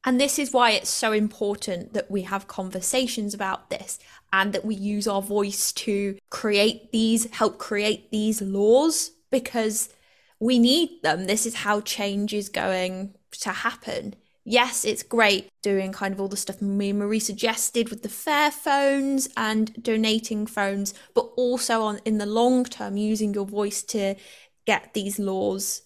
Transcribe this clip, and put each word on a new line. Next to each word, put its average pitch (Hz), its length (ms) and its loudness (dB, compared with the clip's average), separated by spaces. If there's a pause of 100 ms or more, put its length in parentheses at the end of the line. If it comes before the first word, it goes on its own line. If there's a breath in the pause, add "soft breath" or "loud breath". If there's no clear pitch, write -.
And 254 140 4
this 285 200 2
is 269 140 -4
why 240 180 6
it's 208 180 0
so 220 220 0
important 208 800 -2
that 208 160 -4
we 196 140 -2
have 196 240 -6
conversations 202 840 -4
about 196 360 -6
this - 300 -10 (320 loud breath)
and 190 220 2
that 190 100 -2
we 214 120 -2
use 208 320 -2
our 196 140 0
voice 202 520 -2
to 202 440 -2 (120)
create 214 640 0
these, 226 400 2
help - 260 0
create 208 520 -2
these 214 320 0
laws, 220 720 4 (180)
because 226 600 -2 (500 soft breath)
we 247 180 4
need 262 460 4
them. 170 220 0
This 214 200 0
is 226 100 -6
how 208 260 0
change 202 520 -2
is 208 140 -4
going 185 680 -4 (260)
to 214 100 -6
happen. - 640 -6 (300)
Yes, 240 400 2
it's - 180 -2
great 208 460 2 (120)
doing 190 300 0
kind 196 220 -4
of 196 80 -6
all 196 80 -4
the 196 80 -6
stuff - 240 -8
me 202 300 0
and 202 80 0
Marie 208 200 0
suggested 226 680 -2
with 226 120 -10
the 214 80 -8
Fairphones 277 1300 2
and 220 480 0
donating 220 640 0
phones, 202 460 -2 (200 loud breath)
but - 220 2
also 247 460 2
on, 214 240 -2
in 220 140 2
the 202 60 -2
long 247 380 4
term, 202 320 -6
using 214 380 0
your 202 120 -2
voice 202 380 -2
to 196 320 -2 (500 loud breath)
get - 280 0
these 202 260 -4
laws 196 680 -2